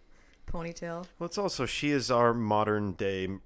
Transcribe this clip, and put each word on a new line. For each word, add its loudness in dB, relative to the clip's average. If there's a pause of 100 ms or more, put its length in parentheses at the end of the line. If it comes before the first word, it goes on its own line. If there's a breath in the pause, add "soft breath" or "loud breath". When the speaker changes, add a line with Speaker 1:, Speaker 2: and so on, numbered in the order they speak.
(520 soft breath)
Speaker 1:
Ponytail. -8 (140)
Speaker 2:
Well, -6
it's -6
also, 0
she -2
is 2
our 6
modern 2
day -2 (180)